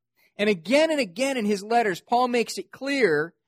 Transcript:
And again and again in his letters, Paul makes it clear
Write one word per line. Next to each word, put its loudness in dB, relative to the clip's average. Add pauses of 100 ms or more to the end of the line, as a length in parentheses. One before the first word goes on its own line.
(380)
And 0
again 2
and 0
again -4
in -2
his 0
letters, 0
Paul 0
makes -2
it -12
clear 0 (140)